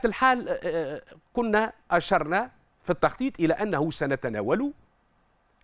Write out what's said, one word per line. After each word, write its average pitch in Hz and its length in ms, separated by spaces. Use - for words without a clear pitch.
الحال، 247 440
آه، 175 140
آه، 151 380
كنا 220 400
أشرنا 175 600
في - 60
التخطيط 180 500
إلى 160 140
أنه 165 380
سنتناول 139 800